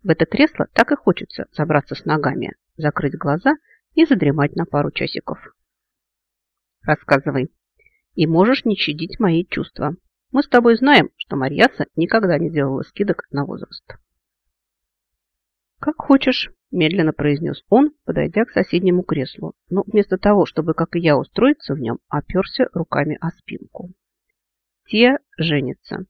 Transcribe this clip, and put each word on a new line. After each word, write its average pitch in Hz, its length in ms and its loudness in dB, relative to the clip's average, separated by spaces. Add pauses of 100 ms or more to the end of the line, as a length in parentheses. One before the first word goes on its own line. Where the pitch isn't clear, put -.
В 190 60 -4
это - 160 2
кресло - 480 0
так - 180 2
и 285 40 2
хочется - 560 -4
забраться 151 440 -2
с - 100 -16
ногами, 147 480 -2 (220)
закрыть 151 420 -4
глаза 165 380 0 (380)
и 320 120 4
задремать 151 500 2
на 165 100 -2
пару 143 260 -2
часиков. - 460 -8 (1500)
«Рассказывай. 139 680 0 (640)
И 170 100 2
можешь 185 400 2
не 208 100 0
щадить 156 440 -6
мои 175 260 2
чувства. - 500 -6 (360)
Мы 277 120 0
с - 40 -4
тобой 233 280 4
знаем, 262 420 4
что - 180 -10
Марьяса 143 600 0
никогда 175 440 0
не 165 100 -2
делала 139 340 -2
скидок - 480 -4
на 143 140 -4
возраст». - 380 -14 (2000)
«Как 311 180 -4
хочешь», - 540 0 (200)
медленно 160 420 0
произнес 147 560 -2
он, 285 220 4 (140)
подойдя 160 400 -2
к - 60 -20
соседнему 180 520 0
креслу. - 500 -6 (160)
Но 185 160 -2
вместо 196 320 0
того, 202 280 4
чтобы, 160 280 -4
как - 220 -4
и 170 40 0
я, 156 180 4
устроиться 208 560 0
в - 60 -6
нем, 117 200 -6 (100)
оперся - 640 -4
руками 156 480 -4
о 170 100 -6
спинку. - 600 -16 (920)
«Тия 240 340 2 (180)
женится. 151 720 -4